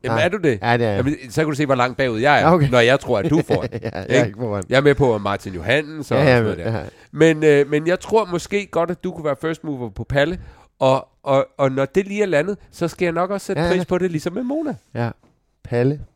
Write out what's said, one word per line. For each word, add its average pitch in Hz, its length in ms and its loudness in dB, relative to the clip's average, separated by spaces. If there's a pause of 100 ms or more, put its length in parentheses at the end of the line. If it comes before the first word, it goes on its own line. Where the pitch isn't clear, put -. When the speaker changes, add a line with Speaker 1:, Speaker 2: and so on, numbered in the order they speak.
Speaker 1:
Jamen, 113 120 -2
Speaker 2:
Nej. 151 80 2
Speaker 1:
er 180 40 2
du 185 80 -4
det? 147 260 0
Speaker 2:
Ja, 120 140 2
det 117 100 2
er 107 40 0
jeg. 101 60 0
Speaker 1:
Jamen, 131 340 -4
så 147 100 -2
kan 160 100 0
du 147 60 -4
se, 147 100 0
hvor 135 80 2
langt 123 220 0
bagud 123 240 0
jeg 139 160 4
er, 120 100 4
Speaker 2:
Ja, 165 80 6
okay. 147 160 4
Speaker 1:
når 123 100 6
jeg 123 200 4
tror, 117 180 0
at 98 120 0
du 156 120 2
får - 200 -2
den, 117 200 -8
Speaker 2:
<laughs> - 0 -
Ja, - 100 -6
jeg 92 160 -10
er 123 60 0
Speaker 1:
ikke? 131 120 4
Speaker 2:
ikke 101 120 -10
foran. 104 300 -4
Speaker 1:
Jeg 123 80 2
er 135 40 6
med 143 140 4
på, 127 200 2
at 104 60 -2
Martin 101 340 -4
Johansen 135 640 -2
og 135 80 4
Speaker 2:
Ja, 143 60 6
ja, 123 80 6
Speaker 1:
sådan 113 40 2
noget 107 160 -2
Speaker 2:
men, 85 80 -8
Speaker 1:
der. 113 140 -4
Speaker 2:
ja. - 40 -10 (280)
Speaker 1:
Men, 156 320 4
øh, 143 260 4
men 151 160 0
jeg 180 140 0
tror 214 240 0
måske 180 420 -4
godt, 170 240 -2
at 175 140 -8
du 185 80 -4
kunne 160 120 -14
være 143 160 -2
first 160 240 -6
mover 127 260 -8
på 113 140 -10
Palle, 147 340 -2 (400)
og, 131 300 2 (140)
og, 139 240 0 (100)
og 135 160 0
når 135 120 0
det 190 220 -2
lige 202 160 -4
er 202 40 2
landet, 175 320 -2 (120)
så 170 180 -4
skal - 180 -4
jeg 170 60 -2
nok 180 180 -2
også 202 160 -8
sætte 175 160 -2
Speaker 2:
Ja, 170 60 0
ja. 180 60 2
Speaker 1:
pris 180 120 -2
på 180 120 -2
det, 180 120 -2
ligesom 165 220 -4
med 220 100 -6
Mona. 285 320 -6 (200)
Speaker 2:
Ja. 117 160 -4 (540)
Palle. 127 360 0 (160)